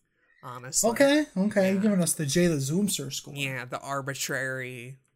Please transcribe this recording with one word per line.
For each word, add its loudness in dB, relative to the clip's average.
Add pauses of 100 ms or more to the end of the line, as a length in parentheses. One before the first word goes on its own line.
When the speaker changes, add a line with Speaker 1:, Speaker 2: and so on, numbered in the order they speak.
(420)
Speaker 1:
honestly. -2
Speaker 2:
Okay, 4 (100)
okay. 2
You're 2
Speaker 1:
Yeah. 0
Speaker 2:
giving 4
us 2
the -4
Jayla 4
Zoomser -2
score. -10
Speaker 1:
Yeah, -6
the -6
arbitrary -6 (200)